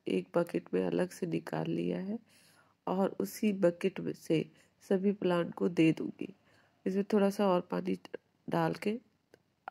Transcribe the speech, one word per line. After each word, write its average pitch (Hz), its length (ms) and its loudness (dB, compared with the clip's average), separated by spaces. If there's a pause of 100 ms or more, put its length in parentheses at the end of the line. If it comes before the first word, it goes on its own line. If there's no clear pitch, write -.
एक 185 200 -2 (100)
बकेट 175 260 0 (100)
में 185 120 0
अलग 175 240 0
से - 180 -8
निकाल 165 440 -4
लिया 175 280 -2
है 202 200 -6 (680)
और 185 320 0
उसी 202 340 0
बकेट 185 460 0
में 160 140 -6
से - 380 -2 (380)
सभी 196 220 2
प्लांट 175 420 0
को 196 160 -2
दे 170 220 4
दूंगी। - 440 -6 (500)
इसमें 196 180 0
थोड़ा 202 260 4
सा 202 180 0
और 180 140 4
पानी 180 360 -4 (520)
डाल 165 240 2
के 208 260 -4 (720)